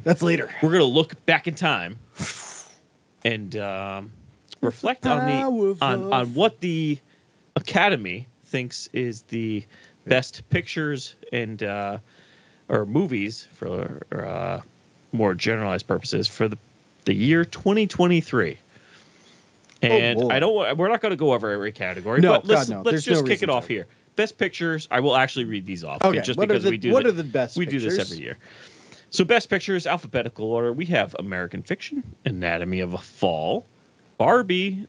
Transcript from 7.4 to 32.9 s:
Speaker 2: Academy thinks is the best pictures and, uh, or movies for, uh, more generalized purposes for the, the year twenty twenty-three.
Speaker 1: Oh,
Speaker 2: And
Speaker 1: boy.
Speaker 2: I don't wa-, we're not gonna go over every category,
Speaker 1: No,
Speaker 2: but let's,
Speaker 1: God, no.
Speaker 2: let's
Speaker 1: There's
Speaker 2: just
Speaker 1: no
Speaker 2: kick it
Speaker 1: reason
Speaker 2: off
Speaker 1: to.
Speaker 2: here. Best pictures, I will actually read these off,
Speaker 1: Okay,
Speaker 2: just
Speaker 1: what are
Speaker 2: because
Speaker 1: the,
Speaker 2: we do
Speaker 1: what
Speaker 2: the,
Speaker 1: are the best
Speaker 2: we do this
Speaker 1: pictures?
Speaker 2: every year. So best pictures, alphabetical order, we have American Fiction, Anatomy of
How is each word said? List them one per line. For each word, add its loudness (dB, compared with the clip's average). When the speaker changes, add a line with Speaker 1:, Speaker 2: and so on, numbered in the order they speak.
Speaker 2:
Academy 0
thinks -8
is -4
the -4
best 0
pictures -4
and, -4
uh, -4
or 2
movies -2
for, -6
uh, -6
more 2
generalized -2
purposes -2
for 0
the, -4
the 2
year 4
twenty 2
twenty-three. 2
Speaker 1:
Oh, 2
Speaker 2:
And 4
Speaker 1:
boy. 2
Speaker 2:
I 4
don't 4
wa-, 2
we're 2
not 0
gonna 0
go 4
over 0
every -2
category, 0
Speaker 1:
No, 8
Speaker 2:
but 4
let's, 4
Speaker 1:
God, -4
no. -8
Speaker 2:
let's 0
Speaker 1:
There's 0
Speaker 2:
just 2
Speaker 1:
no 0
Speaker 2:
kick 2
it 0
Speaker 1:
reason 0
Speaker 2:
off 0
Speaker 1:
to. -4
Speaker 2:
here. -6
Best -2
pictures, -4
I 2
will 2
actually 2
read -6
these -8
off, -4
Speaker 1:
Okay, 2
Speaker 2:
just -2
Speaker 1:
what 2
are 2
Speaker 2:
because 0
Speaker 1:
the, 4
Speaker 2:
we -2
do 0
Speaker 1:
what 4
Speaker 2:
the, 4
Speaker 1:
are -2
the -4
best -2
Speaker 2:
we 0
do -2
this 0
Speaker 1:
pictures? -4
Speaker 2:
every -12
year. -12
So 0
best 4
pictures, -2
alphabetical -4
order, 0
we -4
have 0
American -6
Fiction, -6
Anatomy -2
of -4